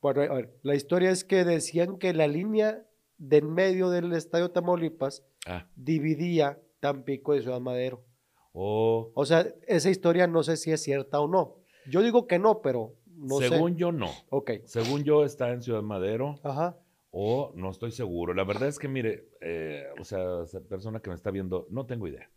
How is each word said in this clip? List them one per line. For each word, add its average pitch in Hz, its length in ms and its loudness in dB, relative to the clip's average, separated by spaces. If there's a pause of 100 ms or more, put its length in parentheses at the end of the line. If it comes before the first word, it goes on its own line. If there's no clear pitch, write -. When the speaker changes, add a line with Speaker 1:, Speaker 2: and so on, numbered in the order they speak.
Speaker 1:
Bueno, 139 200 2
a 143 140 0
ver, 123 180 -6 (100)
la 143 120 0
historia 180 360 2
es 185 120 0
que 185 220 4
decían 175 520 0
que 185 160 0
la 156 140 4
línea 214 580 0 (320)
de 147 200 4
en 151 160 2
medio 185 360 4
del 175 220 0
Estadio 170 400 0
Tamaulipas 170 720 -2 (240)
Speaker 2:
Ah. 90 180 -8 (120)
Speaker 1:
dividía 151 840 0 (220)
Tampico 139 520 -2
de 139 80 2
Ciudad 123 200 -4
Madero. 127 420 -4 (500)
Speaker 2:
Oh. 110 640 0
Speaker 1:
O 139 100 2
sea, 165 220 4 (200)
esa 175 220 2
historia 175 380 4
no 165 160 2
sé 160 140 0
si 160 140 -4
es 156 100 0
cierta 139 400 -2
o 147 60 0
no. 170 280 0 (340)
Yo 170 120 4
digo 240 260 4
que 180 120 2
no, 214 220 4
pero 123 340 -4 (120)
no 143 300 -4
sé. 127 120 2
Speaker 2:
Según 170 280 2
yo, 175 140 0
no. 113 180 -4 (200)
Speaker 1:
Ok. 139 220 -2 (140)
Speaker 2:
Según 123 380 -2
yo, 147 220 6
está 123 260 -2
en 123 100 -6
Ciudad 117 200 -2
Madero. 107 600 -2
Speaker 1:
Ajá. 151 340 -4 (340)
Speaker 2:
O 113 440 -2
no 92 160 -6
estoy 113 200 -8
seguro. 87 420 -4
La 95 100 0
verdad 104 240 -2
es 147 120 -4
que, 147 80 -8
mire, 117 420 -4 (120)
eh, 78 440 -8 (140)
o 87 40 -14
sea, 90 400 -4
esa 87 180 -12
persona 107 380 -10
que 101 100 -12
me 87 60 -8
está 98 160 -8
viendo, 92 380 -4
no 123 160 -8
tengo 117 220 -8
idea. - 300 -14